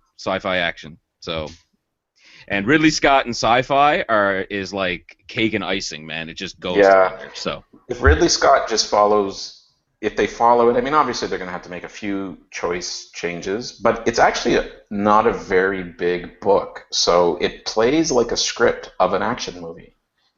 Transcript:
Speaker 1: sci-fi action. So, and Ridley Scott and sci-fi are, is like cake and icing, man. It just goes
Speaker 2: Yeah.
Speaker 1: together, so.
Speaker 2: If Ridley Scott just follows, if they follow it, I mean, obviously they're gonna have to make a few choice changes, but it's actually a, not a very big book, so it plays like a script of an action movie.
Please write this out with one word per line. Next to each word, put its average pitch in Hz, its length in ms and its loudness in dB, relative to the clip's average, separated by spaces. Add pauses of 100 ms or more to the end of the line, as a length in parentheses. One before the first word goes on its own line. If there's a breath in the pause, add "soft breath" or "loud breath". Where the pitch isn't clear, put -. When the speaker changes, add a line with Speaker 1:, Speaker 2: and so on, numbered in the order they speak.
(180)
Speaker 1:
sci-fi 95 400 -2
action. 82 400 -6 (220)
So, 80 280 -6 (1000 soft breath)
and 101 180 -2
Ridley 156 240 4
Scott 139 360 2
and 117 100 -6
sci-fi 139 720 2
are, 101 320 2
is 98 320 -6
like 90 440 -6 (100)
cake 110 260 -2
and 101 100 -2
icing, 82 440 -6
man. 80 220 -10
It 82 40 -12
just 90 260 -12
goes 90 180 -4
Speaker 2:
Yeah. 95 320 6
Speaker 1:
together, - 260 -14
so. - 280 -8 (240)
Speaker 2:
If 120 140 -8
Ridley 156 260 6
Scott 139 400 2
just 110 220 -2
follows, 104 680 0 (420)
if 107 140 -4
they 113 100 0
follow 120 460 4
it, 127 60 2
I 120 40 0
mean, 139 140 -2
obviously 127 320 0
they're 92 100 -4
gonna 90 140 -10
have 87 100 -10
to 87 80 -18
make 87 140 -12
a 80 60 -12
few 98 500 -6 (100)
choice - 640 -6
changes, 95 600 -6
but 113 360 0
it's 117 100 0
actually 160 380 2
a, - 120 0 (220)
not 107 380 2
a 110 40 2
very 95 520 0
big 87 560 -4
book, - 520 0
so 87 460 2
it - 280 -6
plays 143 460 0
like 120 200 2
a - 60 -4
script - 640 -2
of 90 140 2
an 95 80 0
action 101 400 -6
movie. - 340 -16 (420)